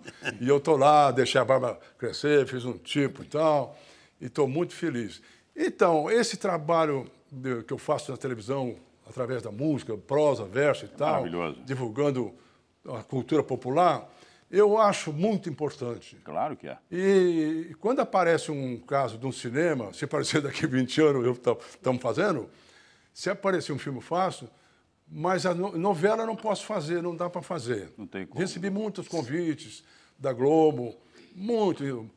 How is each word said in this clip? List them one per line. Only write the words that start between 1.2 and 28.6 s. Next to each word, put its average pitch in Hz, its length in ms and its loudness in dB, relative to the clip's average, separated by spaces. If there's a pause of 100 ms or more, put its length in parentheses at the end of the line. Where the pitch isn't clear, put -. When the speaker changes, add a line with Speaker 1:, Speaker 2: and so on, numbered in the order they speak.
Speaker 1:
a 123 40 2
barba 123 340 2 (200)
crescer, 139 480 2
fiz 127 180 -8
um 123 140 -8
tipo - 440 -2
e - 40 -14
tal, 147 500 2 (440)
e 127 100 -10
tô 143 160 0
muito 165 280 -2
feliz. 120 460 -6 (360)
Então, 175 540 2
esse 226 260 2
trabalho 160 760 0 (200)
de, 127 340 -6
que - 80 -10
eu 117 60 -4
faço - 340 -4
na 123 40 -8
televisão, 123 600 -6 (320)
através 120 340 -6
da 110 80 -10
música, 113 460 -2
prosa, 139 480 0
verso 135 400 2
e - 40 -14
tal, 147 340 0
Speaker 2:
Maravilhoso. 85 420 -4
Speaker 1:
divulgando 127 680 -2 (520)
a 113 160 -10
cultura 139 400 0
popular, 135 680 0 (420)
eu 208 280 6
acho 202 340 2
muito 180 360 -2
importante. 123 760 -8
Speaker 2:
Claro 110 340 -4
que 76 120 -14
é. 65 80 -12 (140)
Speaker 1:
E, 175 800 2
e - 40 -16
quando 262 260 0
aparece 170 520 2
um 131 260 -4
caso 127 400 -2
de 127 80 -8
um 131 60 -4
cinema, 127 640 -2
se - 100 -8
aparecer 147 380 0
daqui 139 240 -4
vinte 131 340 0
anos, 143 240 6
eu 123 100 2
tam-, 123 220 0 (260)
tamo 127 160 0
fazendo, 127 500 -2 (640)
se - 180 -8
aparecer 190 420 -2
um 135 60 -4
filme, 135 200 -8
eu 113 40 -12
faço, 165 460 -2 (600)
mas 156 360 -2
a 175 80 2
no-, 180 220 -4
novela 196 460 2
eu 226 40 -4
não 220 100 -4
posso 208 300 -4
fazer, 170 360 -4
não 170 140 -6
dá 175 120 -4
pra 175 140 -8
fazer. 117 540 -6
Speaker 2:
Não 104 100 -12
tem 95 200 -8
como. - 120 -10
Speaker 1:
Recebi 185 320 -4